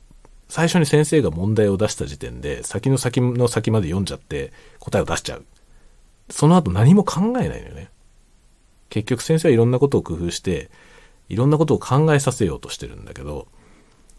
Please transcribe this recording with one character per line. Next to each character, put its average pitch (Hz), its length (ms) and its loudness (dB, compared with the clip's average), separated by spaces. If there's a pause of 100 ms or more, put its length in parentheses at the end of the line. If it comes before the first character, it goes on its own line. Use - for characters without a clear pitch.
(500)
最 165 180 0
初 175 120 2
に 156 60 4
先 151 200 4
生 156 160 4
が 90 100 0
問 95 240 -2
題 107 140 4
を 98 80 0
出 107 120 0
し - 60 -8
た - 100 -8
時 71 140 -12
点 87 220 -12
で、 - 220 -8
先 - 260 -4
の 135 80 4
先 123 240 0
の 123 260 2
先 - 240 -2
ま 110 100 2
で 85 60 -4
読 92 140 -2
ん 95 40 -2
じ - 80 -6
ゃ - 40 -10
っ - 20 -20
て - 320 -10 (280)
答 - 180 -4
え 185 40 4
を - 40 -4
出 - 120 -2
し - 40 -6
ち - 100 -10
ゃ 123 40 -12
う。 - 100 -20 (840)
そ - 180 0
の 170 80 6
後 156 160 2
何 110 240 6
も 208 80 6
考 - 180 -4
え 220 100 0
な 247 120 -2
い 76 60 -4
の - 180 -12
よ - 80 -18
ね。 - 160 -18 (1000)
結 107 180 -6
局 120 140 -2
先 160 180 0
生 165 100 2
は 135 40 6
い 113 40 6
ろ 117 80 6
ん 120 60 2
な 127 80 0
こ 139 100 4
と 123 80 2
を 85 40 2
工 85 120 -8
夫 85 180 -4
し - 80 -10
て、 85 320 -6 (560)
い - 80 -8
ろ 120 120 0
ん - 20 4
な 156 80 4
こ 160 80 2
と 139 80 2
を 98 60 2
考 156 340 2
え 139 60 2
さ 139 120 0
せ - 140 -2
よ 73 120 -4
う - 20 -18
と - 100 -16
し - 80 -10
て - 100 -12
る - 80 -16
ん 50 80 -18
だ - 100 -16
け 65 100 -16
ど、 73 240 -10 (720)